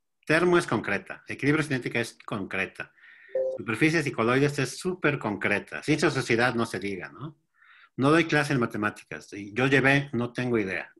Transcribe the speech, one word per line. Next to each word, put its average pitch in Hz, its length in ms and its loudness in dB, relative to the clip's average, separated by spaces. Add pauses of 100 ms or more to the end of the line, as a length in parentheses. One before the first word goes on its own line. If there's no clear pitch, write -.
(240)
Termo 175 320 4
es - 100 2
concreta, 101 640 -4
equilibrio 143 340 0
cinética 127 380 -4
es - 240 -8
concreta, 95 680 -6 (680)
superficies 156 500 0
y - 40 -4
coloides 135 460 2
es 135 180 -2
súper 180 440 -2
concreta, 101 640 -2
ciencia 156 240 2
o - 20 0
sociedad 123 440 2
no 117 120 0
se 98 140 -6
diga, 92 300 -8
¿no? 107 280 -16 (580)
No 131 140 2
doy 160 160 4
clase 147 260 0
en 131 80 2
matemáticas, 104 720 -4
y 101 220 -12
yo 127 140 2
llevé, 139 440 4
no 117 200 -2
tengo 123 260 0
idea, 92 420 -4